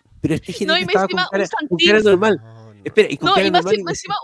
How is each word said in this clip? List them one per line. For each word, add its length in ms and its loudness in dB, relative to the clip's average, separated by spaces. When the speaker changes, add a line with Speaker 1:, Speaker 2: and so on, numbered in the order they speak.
Speaker 1:
Pero 140 0
este 180 -10
Speaker 2:
No, 140 0
Speaker 1:
gerente 20 0
Speaker 2:
y 60 -6
me 80 -6
Speaker 1:
estaba 160 2
con 80 -6
Speaker 2:
encima 100 -2
Speaker 1:
cara, 200 -4
Speaker 2:
usan 220 -8
Speaker 1:
con 120 -2
cara 200 4
Speaker 2:
Teams. 20 0
Speaker 1:
normal. 380 2
Speaker 3:
No, 320 -20
no. 120 -16
Speaker 1:
Espera, 260 2
y 60 -6
con 120 0
Speaker 2:
No, 20 2
Speaker 1:
cara 160 2
Speaker 2:
y 40 0
más 140 2
Speaker 1:
normal 80 0
Speaker 2:
en-, 60 0
Speaker 1:
y 40 -8
me 80 -6
Speaker 2:
más 20 -4
Speaker 1:
decía 200 -10
Speaker 2:
encima 100 -6